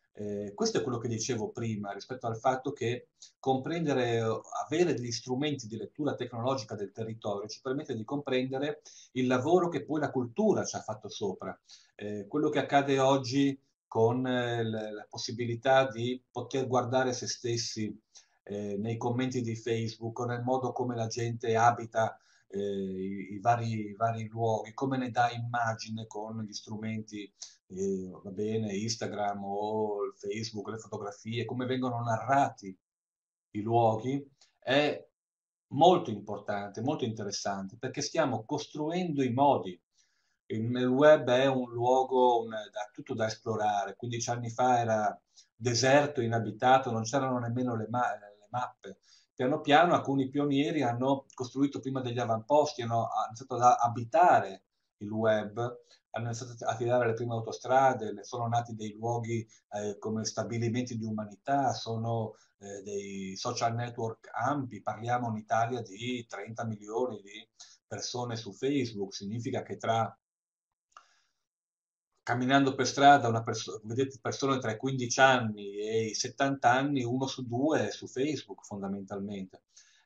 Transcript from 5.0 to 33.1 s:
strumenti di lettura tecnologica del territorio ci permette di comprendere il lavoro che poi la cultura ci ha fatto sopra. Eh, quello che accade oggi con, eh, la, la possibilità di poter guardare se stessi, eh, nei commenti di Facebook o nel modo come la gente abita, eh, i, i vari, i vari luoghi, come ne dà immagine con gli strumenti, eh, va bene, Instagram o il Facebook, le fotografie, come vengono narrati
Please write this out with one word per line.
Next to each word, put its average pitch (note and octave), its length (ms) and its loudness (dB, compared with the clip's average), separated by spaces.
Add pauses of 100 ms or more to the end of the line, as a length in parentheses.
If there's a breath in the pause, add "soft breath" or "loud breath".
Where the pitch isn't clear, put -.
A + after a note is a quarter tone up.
strumenti B2+ 560 -4
di G#2+ 120 -8
lettura C#3+ 360 -4
tecnologica A#2+ 600 -4
del G2+ 180 -8
territorio G#2+ 560 -6
ci - 140 -14
permette C#3 340 -4
di A2 80 -6
comprendere C3+ 800 -2 (300 loud breath)
il B2+ 140 0
lavoro D#3+ 420 4
che D3+ 160 -4
poi D3+ 160 -2
la C#3+ 100 0
cultura B2+ 540 2
ci - 120 -8
ha F#2+ 40 -6
fatto A2 280 -10
sopra. F#2+ 500 -6 (360 loud breath)
Eh, G#2 340 -8
quello D3+ 220 2
che C#3 80 0
accade C#3 400 4
oggi C3+ 600 4 (280)
con, A#2 400 2
eh, A#2+ 380 0
la, A2 280 -4
la G#2 160 -10
possibilità B2 800 2
di A#2+ 420 -4
poter B2 360 -4
guardare B2 480 2
se A2 120 -8
stessi, A2 720 -4 (460 soft breath)
eh, G2+ 320 -6
nei A2+ 220 -2
commenti B2 420 0
di A2+ 160 -2
Facebook A2+ 600 -4
o B2 80 -2
nel A#2+ 160 -2
modo B2+ 300 0
come B2 220 -2
la A2+ 120 -2
gente A#2 500 0
abita, A2+ 600 4 (300 soft breath)
eh, G2 120 -6
i, G2 760 -4
i G2+ 60 -8
vari, A2+ 480 0
i G2+ 60 -12
vari A2+ 340 -2
luoghi, A2 460 -2
come C3+ 240 0
ne B2+ 120 -2
dà A#2+ 200 2
immagine A2+ 760 -4
con A2 360 -8
gli G#2 100 -10
strumenti, G#2+ 800 -8 (360 loud breath)
eh, F#2+ 420 -4 (120)
va G#2 80 -12
bene, G#2+ 440 -2
Instagram G2+ 720 -4
o G#2 600 -2
il G2 120 -8
Facebook, G#2 520 -6
le G#2+ 100 -6
fotografie, A2 640 -8
come B2+ 220 -4
vengono B2+ 360 -2
narrati A2+ 760 0 (800)